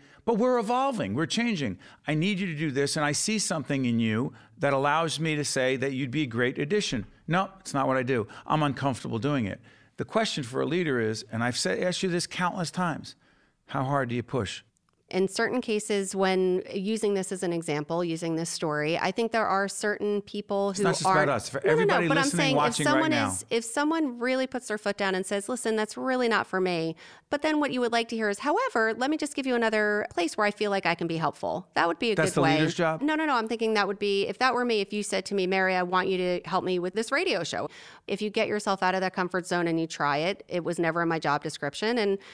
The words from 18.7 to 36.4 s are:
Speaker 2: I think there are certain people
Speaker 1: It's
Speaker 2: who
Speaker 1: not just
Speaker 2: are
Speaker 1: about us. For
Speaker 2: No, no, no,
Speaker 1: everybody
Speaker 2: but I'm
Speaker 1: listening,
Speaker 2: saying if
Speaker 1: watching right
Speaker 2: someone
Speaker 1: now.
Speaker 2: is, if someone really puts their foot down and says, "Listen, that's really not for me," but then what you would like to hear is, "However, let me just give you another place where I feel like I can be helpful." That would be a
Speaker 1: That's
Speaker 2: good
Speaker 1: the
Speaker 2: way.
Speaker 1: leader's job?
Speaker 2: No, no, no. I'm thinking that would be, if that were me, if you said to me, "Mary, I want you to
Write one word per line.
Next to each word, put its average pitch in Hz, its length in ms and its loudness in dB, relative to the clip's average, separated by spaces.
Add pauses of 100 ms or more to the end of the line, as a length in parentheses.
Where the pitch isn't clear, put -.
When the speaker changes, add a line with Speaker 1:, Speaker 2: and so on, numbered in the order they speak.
Speaker 2:
I - 120 0
think 226 220 -2
there 220 140 2
are 190 200 0
certain 208 540 -2
people 202 480 -2
Speaker 1:
It's 190 120 -4
Speaker 2:
who 202 40 0
Speaker 1:
not 175 120 2
just 175 100 -2
Speaker 2:
are 185 160 6
Speaker 1:
about 143 120 2
us. 110 140 -2
For 135 160 -6
Speaker 2:
No, - 60 4
no, - 20 6
no, - 0 - (220)
Speaker 1:
everybody - 140 2
Speaker 2:
but 277 100 4
I'm 269 60 4
Speaker 1:
listening, 277 140 0
Speaker 2:
saying 277 120 2
if 269 80 2
Speaker 1:
watching 294 260 2
right 294 80 4
Speaker 2:
someone 311 200 2
Speaker 1:
now. 226 160 0
Speaker 2:
is, - 200 -4
if 226 160 -2
someone 294 540 0
really 254 280 0
puts 254 220 -8
their 208 80 -2
foot 202 220 -2
down 196 160 0
and 185 100 0
says, 202 240 -4
"Listen, 226 280 -2
that's 214 200 0
really 254 320 0
not 214 180 2
for 190 140 0
me," 165 340 0 (360)
but 285 100 0
then 311 180 2
what 277 140 2
you 247 80 0
would 240 100 2
like 233 200 0
to 233 60 -4
hear 220 120 0
is, 202 120 -2
"However, 294 520 2
let 233 160 -2
me 311 80 0
just 294 180 -4
give 269 120 -4
you 254 80 2
another 214 580 2
place - 240 -2
where 214 100 4
I 208 40 2
feel 208 200 -2
like 196 140 0
I 170 100 2
can 170 120 -2
be 165 100 -2
helpful." 151 560 -4
That 320 160 4
would 330 100 -2
be 233 140 2
a - 20 -2
Speaker 1:
That's 160 180 2
Speaker 2:
good - 20 -8
Speaker 1:
the 151 80 4
Speaker 2:
way. 160 160 6
Speaker 1:
leader's 160 160 2
job? 160 260 0
Speaker 2:
No, 302 140 0
no, 311 100 0
no. 294 120 2
I'm 220 120 0
thinking 220 260 0
that 202 140 2
would 202 100 -4
be, 196 280 0
if 196 140 -6
that 254 120 4
were 247 140 0
me, 226 160 2
if 196 100 -8
you 208 100 0
said 190 240 -4
to - 80 -4
me, 185 120 2
"Mary, 190 280 2
I 180 100 2
want 185 240 2
you 190 100 2
to 180 260 0